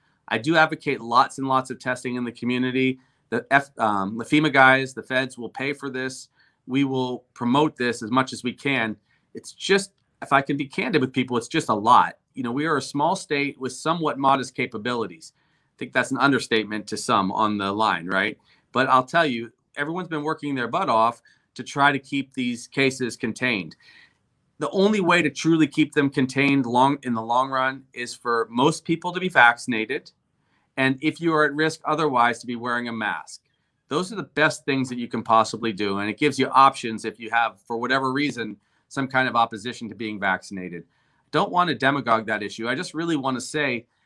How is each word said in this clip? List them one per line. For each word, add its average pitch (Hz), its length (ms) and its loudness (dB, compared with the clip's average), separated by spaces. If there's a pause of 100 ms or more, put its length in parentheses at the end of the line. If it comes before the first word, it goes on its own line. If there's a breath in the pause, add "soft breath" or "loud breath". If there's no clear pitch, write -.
(260)
I 113 120 -2
do 147 180 0
advocate 156 440 2
lots 117 380 2
and 135 80 -4
lots 131 240 0
of 120 80 -10
testing 127 380 -6
in 123 80 -4
the 117 80 -6
community. 127 680 0 (320 soft breath)
The - 180 -4
F-, 139 300 2
um, 104 400 0
the 117 60 -8
fema 151 280 2
guys, 131 400 6
the 110 120 -12
feds 131 340 -2
will 117 100 -10
pay 139 240 -6
for 139 160 -10
this. 131 420 -8 (360)
We 131 160 0
will 131 500 -2
promote 139 440 2
this 120 260 -2
as 107 80 -6
much 131 220 0
as 113 100 -10
we 123 120 -4
can. 117 420 -2 (380)
It's - 180 -16
just, 196 400 0 (280)
if - 120 -4
I 139 100 4
can 143 140 -2
be 139 100 -4
candid 151 340 -2
with 131 120 0
people, 127 240 -2
it's 117 100 -2
just - 220 -2
a 117 60 0
lot. 104 400 4 (200)
You 135 80 -8
know, 120 80 -6
we 143 160 -4
are 156 120 0
a 127 40 -2
small 151 320 -2
state 143 460 -4
with 127 120 -6
somewhat 160 460 -2
modest 135 380 0
capabilities. 113 760 -6 (440)
I - 20 -20
think 131 140 -10
that's 123 180 0
an 131 80 -2
understatement 110 680 0
to 107 80 -6
some 101 340 2
on 104 260 0
the 98 140 -2
line, 101 380 0
right? 98 280 0 (360 soft breath)
But 131 160 2
I'll 131 160 4
tell 165 220 2
you, 117 260 -6 (240)
everyone's 160 320 -6
been 151 160 -6
working 147 320 -4
their 123 100 -2
butt 170 220 -2
off 117 340 2 (320 soft breath)
to 131 80 -12
try 143 280 2
to 139 80 0
keep 135 360 -6
these 123 320 -4
cases 131 500 -2
contained. 110 600 -4 (840 soft breath)
The 147 140 -4
only 208 280 4
way 175 220 4
to 151 80 0
truly 160 360 2
keep 151 280 0
them 139 160 2
contained 139 560 2
long, 131 360 2
in 127 120 -4
the 113 80 -4
long 123 260 0
run 135 360 -2 (100)
is 120 200 -8
for 117 360 -2
most 135 340 2
people 170 280 -4
to 180 80 -6
be 180 100 -4
vaccinated, 120 800 2 (680)
and 135 240 2
if 156 180 -2
you 165 140 0
are 151 140 4
at 139 80 -4
risk 156 320 0
otherwise, 127 540 2
to - 60 -18
be 120 100 -6
wearing 120 320 -4
a 117 40 -8
mask. 104 480 -6 (480)
Those 185 240 -4
are 220 40 -12
the 175 80 -8
best 151 420 0
things 135 240 0
that 123 80 -6
you 120 100 -6
can 117 140 -6
possibly 113 500 2
do, 98 240 -2
and 101 140 -2
it 107 80 -8
gives 139 200 0
you 131 100 2
options 120 580 2
if 107 120 -8
you 113 120 -12
have, 113 320 0
for 117 160 -8
whatever 131 340 0
reason, 123 460 -4 (300)
some 135 200 -4
kind 131 180 2
of 113 80 -2
opposition 117 540 -2
to 101 60 -12
being 107 260 -8
vaccinated. 92 640 -4
I - 480 -20
don't 170 200 0
want 175 180 2
to 147 60 -2
demagogue 120 520 0
that 107 160 -4
issue. 110 260 -8
I 123 60 -2
just 170 180 -8
really 165 240 -4
want 131 220 -2
to - 20 -8
say, 131 460 -4 (200)